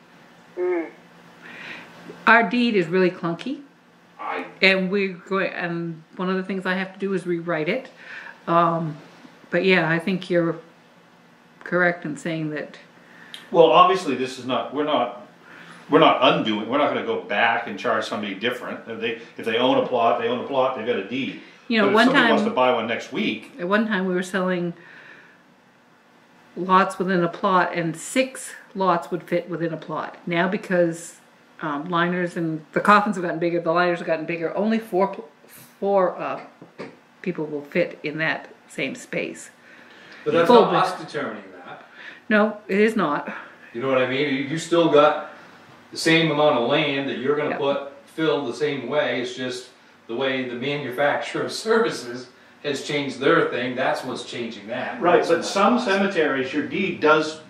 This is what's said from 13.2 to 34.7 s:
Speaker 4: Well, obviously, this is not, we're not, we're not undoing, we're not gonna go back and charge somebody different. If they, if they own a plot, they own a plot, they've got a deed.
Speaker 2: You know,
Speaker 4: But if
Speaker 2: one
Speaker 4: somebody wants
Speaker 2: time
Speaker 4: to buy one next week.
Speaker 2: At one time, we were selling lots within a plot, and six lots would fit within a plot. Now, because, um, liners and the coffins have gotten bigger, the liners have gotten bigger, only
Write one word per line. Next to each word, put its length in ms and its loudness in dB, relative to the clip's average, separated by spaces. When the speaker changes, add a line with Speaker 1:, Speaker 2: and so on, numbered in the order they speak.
Speaker 4:
Well, 140 8
obviously, 500 6
this 220 -4
is 80 -12
not, 300 -2
we're 100 0
not, 400 -2
we're 100 6
not 220 6
undoing, 480 2
we're 80 0
not 160 2
gonna 120 -4
go 160 -4
back 460 0
and 120 -10
charge 260 0
somebody 300 -6
different. 520 -6
If 140 -10
they, 200 -6
if 80 -10
they 120 0
own 260 4
a 40 -2
plot, 340 2
they 60 -2
own 180 -2
a 20 -10
plot, 300 0
they've 80 -8
got 120 0
a 120 -6
deed. 320 -6
Speaker 2:
You 100 2
know, 60 4
Speaker 4:
But 60 4
if 40 2
Speaker 2:
one 120 6
Speaker 4:
somebody 220 4
wants 140 2
Speaker 2:
time 80 0
Speaker 4:
to 40 -4
buy 180 4
one 140 -2
next 260 -6
week. 440 -4
Speaker 2:
At 120 -6
one 180 2
time, 180 -2
we 80 -2
were 80 0
selling 520 -2
lots 440 4
within 240 2
a 40 2
plot, 460 2
and 220 -2
six 560 -4
lots 360 0
would 120 -4
fit 260 -2
within 240 -4
a 40 -8
plot. 480 -8
Now, 220 0
because, 680 0
um, 280 -6
liners 480 0
and 360 -4
the 60 0
coffins 360 4
have 80 -4
gotten 160 -4
bigger, 200 0
the 120 -2
liners 280 2
have 80 -10
gotten 180 -2
bigger, 300 -4
only 240 0